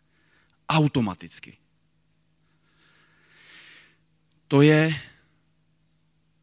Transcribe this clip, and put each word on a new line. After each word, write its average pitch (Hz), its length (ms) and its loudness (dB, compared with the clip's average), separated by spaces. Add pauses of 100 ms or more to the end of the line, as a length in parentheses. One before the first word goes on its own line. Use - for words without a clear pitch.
(680)
Automaticky. 120 880 -4 (3000)
To 143 140 2
je 156 400 2 (1400)